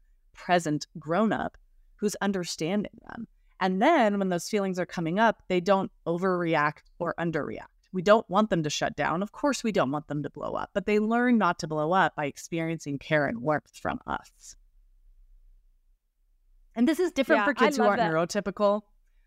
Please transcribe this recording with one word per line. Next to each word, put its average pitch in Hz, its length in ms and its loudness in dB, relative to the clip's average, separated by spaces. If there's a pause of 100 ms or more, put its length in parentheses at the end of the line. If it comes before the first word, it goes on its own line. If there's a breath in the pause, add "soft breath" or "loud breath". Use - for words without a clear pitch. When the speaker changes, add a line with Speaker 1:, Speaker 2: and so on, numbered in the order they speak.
(320)
Speaker 1:
present 170 540 -2 (120)
grown-up 170 600 -2 (380)
who's 208 200 -2
understanding 190 840 -4 (100)
them. - 180 -14 (340)
And 190 220 0
then 240 360 4
when 190 120 0
those 175 180 -2
feelings 190 300 -2
are 175 80 -2
coming 170 320 -4
up, 220 300 2
they 185 120 2
don't 190 300 2 (160)
overreact 170 760 0 (140)
or 170 200 -4
underreact. 160 500 -4 (240)
We 185 100 -4
don't 208 280 6
want 202 200 2
them 170 120 2
to 151 80 -4
shut - 260 -4
down. 147 260 0
Of 208 100 -6
course, 285 300 -2
we 226 100 -2
don't 156 180 2
want 147 180 -6
them 147 140 -4
to - 80 -8
blow - 240 -8
up, - 180 -6
but 196 140 -4
they 208 120 2
learn 233 380 2
not 214 240 2
to 170 60 -6
blow 156 260 -2
up 180 220 2
by 151 120 -4
experiencing 160 720 -6
care 151 280 0
and 120 160 -6
warmth 151 340 -4
from - 300 -6
us. - 500 -10 (2250)
And 240 120 2
this 320 140 2
is 359 120 0
different 269 280 2
Speaker 2:
Yeah, 302 60 2
Speaker 1:
for 277 80 2
kids 277 220 2
Speaker 2:
I - 20 2
Speaker 1:
who 214 40 2
Speaker 2:
love 220 80 4
Speaker 1:
aren't 240 100 2
Speaker 2:
that. 214 100 2
Speaker 1:
neurotypical. 202 720 0 (440)